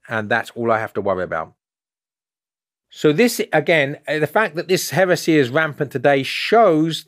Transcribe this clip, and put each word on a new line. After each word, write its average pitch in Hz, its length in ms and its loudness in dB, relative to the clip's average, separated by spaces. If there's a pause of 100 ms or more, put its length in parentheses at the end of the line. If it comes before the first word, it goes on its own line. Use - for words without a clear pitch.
and 110 200 -6
that's 113 220 -2
all 117 220 -2
I 110 80 0
have 107 140 -8
to 107 60 -6
worry 95 240 -2
about. 80 300 -8 (1400)
So 151 220 2
this, 226 280 2 (120)
again, 151 460 0 (100)
uh, 151 100 -2
the 151 80 -2
fact 208 300 0
that 170 120 -8
this 180 220 -2
heresy 165 460 2
is 127 140 2
rampant 147 420 -4
today 139 300 2
shows 165 840 2